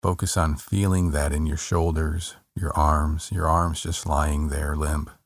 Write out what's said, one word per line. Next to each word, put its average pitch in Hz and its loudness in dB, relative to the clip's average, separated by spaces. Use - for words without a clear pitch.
Focus 92 0
on 80 2
feeling 92 2
that 73 0
in 78 0
your 73 -2
shoulders, 82 -2
your 87 -4
arms, 76 2
your 82 -2
arms 82 2
just - -6
lying 73 0
there 73 -2
limp. 76 -2